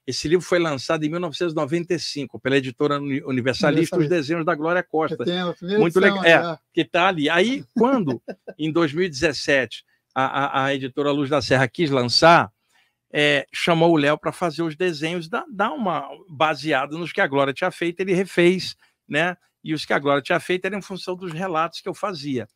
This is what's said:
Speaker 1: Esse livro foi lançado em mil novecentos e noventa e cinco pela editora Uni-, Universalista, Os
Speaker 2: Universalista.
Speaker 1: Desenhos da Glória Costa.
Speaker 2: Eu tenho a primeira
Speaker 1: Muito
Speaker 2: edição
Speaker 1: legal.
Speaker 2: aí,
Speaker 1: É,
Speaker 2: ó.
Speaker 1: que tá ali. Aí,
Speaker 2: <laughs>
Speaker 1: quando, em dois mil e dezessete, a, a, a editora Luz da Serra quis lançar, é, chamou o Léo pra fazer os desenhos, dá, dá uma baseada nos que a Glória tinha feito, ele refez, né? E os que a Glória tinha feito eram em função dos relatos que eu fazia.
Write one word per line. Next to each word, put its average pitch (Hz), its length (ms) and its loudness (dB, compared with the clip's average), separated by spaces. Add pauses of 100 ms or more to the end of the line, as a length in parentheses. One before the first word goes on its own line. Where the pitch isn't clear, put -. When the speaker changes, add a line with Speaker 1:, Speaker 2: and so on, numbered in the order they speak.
Speaker 1:
Esse 131 220 -6
livro 170 160 2
foi 175 140 0
lançado 160 460 -2
em 151 40 -2
mil 165 120 -4
novecentos 170 340 -4
e - 20 -4
noventa 165 380 -2
e 156 40 -2
cinco 131 400 -8
pela 135 200 2
editora 143 420 -2
Uni-, 143 220 -4
Universalista, 143 760 0
Os 180 40 2
Speaker 2:
Universalista. 156 140 2
Speaker 1:
Desenhos 160 300 -2
da 170 100 0
Glória 165 280 -2
Costa. 156 360 -2
Speaker 2:
Eu 120 60 -4
tenho 180 240 -2
a 160 60 -6
primeira 196 260 -2
Speaker 1:
Muito 170 180 4
Speaker 2:
edição 196 220 4
Speaker 1:
legal. 165 200 6
Speaker 2:
aí, 175 60 -4
Speaker 1:
É, - 60 -
Speaker 2:
ó. 151 60 -10 (160)
Speaker 1:
que 160 100 2
tá 180 240 2
ali. 151 220 0
Aí, 220 380 0
Speaker 2:
<laughs> - 60 -20
Speaker 1:
quando, 220 460 2 (380)
em 156 120 -2
dois 156 220 2
mil 175 120 -2
e 190 40 -2
dezessete, 139 760 -2 (320)
a, 131 100 0
a, 135 420 -2
a 139 80 0
editora 139 360 -2
Luz 143 200 0
da 147 100 2
Serra 131 280 2
quis 165 220 0
lançar, 135 600 6 (580)
é, 147 440 2
chamou 170 380 4
o 165 40 6
Léo 147 220 4
pra 156 140 -6
fazer 165 300 -4
os 156 140 -4
desenhos, 165 520 -4
dá, 247 220 -6
dá 214 220 -2
uma 190 340 -2 (220)
baseada 147 680 0
nos 170 140 -8
que - 80 -2
a 190 60 4
Glória 139 280 2
tinha 185 160 -2
feito, 170 300 -6
ele 190 120 -2
refez, 180 600 2 (340)
né? 165 280 -2 (280)
E 156 80 -6
os 151 140 -6
que - 80 -2
a 165 40 2
Glória 143 240 2
tinha 175 180 0
feito 180 260 -4
eram 196 120 -4
em 180 40 -8
função 185 320 -10
dos 180 180 -10
relatos 165 480 -4
que - 80 -10
eu 165 60 -8
fazia. 143 600 -6